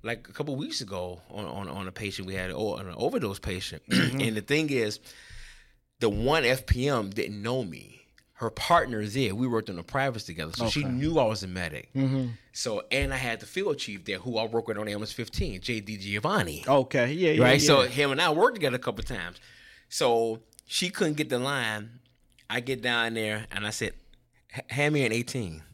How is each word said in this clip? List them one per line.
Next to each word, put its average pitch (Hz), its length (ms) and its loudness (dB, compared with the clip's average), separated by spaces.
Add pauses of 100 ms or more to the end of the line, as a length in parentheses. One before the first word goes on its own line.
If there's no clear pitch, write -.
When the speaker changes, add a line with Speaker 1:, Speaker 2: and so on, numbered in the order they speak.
Speaker 1:
like, 113 260 -8
a - 40 -20
couple 147 240 -4
weeks 302 240 -4
ago 90 400 -6 (100)
on, 101 140 -8
on, 90 240 -6
on 92 200 -6
a 92 40 -10
patient 98 360 -6
we 95 60 -6
had, 92 160 -4
o-, 101 240 -2
on 98 140 -8
an 87 80 -10
overdose 127 420 -2
patient. 90 480 -6
<clears throat> - 40 -8
Speaker 2:
Mm-hmm. 127 300 2
Speaker 1:
And 113 160 0
the 104 60 -2
thing 151 280 2
is, 113 300 0 (1000)
the 117 100 4
one 131 340 2
F 127 220 2
P 123 220 4
M 113 220 0
didn't 101 300 -4
know 117 240 -2
me. 64 360 -14 (340)
Her 117 160 -4
partner 127 500 4
is 104 140 -4
there. 120 200 2
We 123 120 0
worked 113 240 0
on 90 60 -6
the 85 80 -8
privates 131 400 -2
together, 80 300 -6
so 120 140 -2
she 147 160 0
Speaker 2:
Okay. 135 80 -2
Speaker 1:
knew 151 280 2
I 123 40 6
was 107 200 0
a - 20 -6
medic. 87 480 -6
Speaker 2:
Mm-hmm. 131 320 2 (260)
Speaker 1:
So, 107 380 -2
and 135 240 0
I - 20 -2
had 120 240 -2
the 104 60 -14
field 185 320 -2
chief 101 260 -10
there, 95 140 -4
who 113 200 -4
I 113 80 0
work 113 200 -2
with 107 100 -4
on 107 120 -6
Ambulance 104 240 -6
fifteen, 98 480 -4
J 117 200 -4
D 107 160 -8
Giovanni. 107 680 -2
Speaker 2:
Okay, 131 460 4
yeah, 170 180 4
yeah, 123 120 6
Speaker 1:
Right? 131 200 8
So 143 200 8
Speaker 2:
yeah. 127 60 4
Speaker 1:
him 139 220 2
and 135 100 0
I 170 100 4
worked 220 260 4
together 139 200 0
a 120 40 -2
couple 101 240 -4
times. 90 340 -8 (500)
So 117 520 2 (260)
she - 240 -2
couldn't 160 240 0
get 147 140 -2
the 123 100 0
line. 120 600 -2 (500)
I 113 100 0
get 120 220 -4
down 117 320 2
there, 107 380 -2
and 104 140 -2
I 107 40 -2
said, - 220 -4 (640)
"H-, 135 140 -8
hand 147 260 0
me 135 120 4
an 110 60 2
eighteen." 113 500 -4 (120)